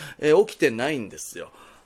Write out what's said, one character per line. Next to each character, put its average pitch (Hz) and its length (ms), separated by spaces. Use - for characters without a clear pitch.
え 151 160
ー、 202 120
起 - 100
き - 20
て 147 120
な 117 200
い 151 80
ん 104 100
で 78 100
す - 200
よ。 82 120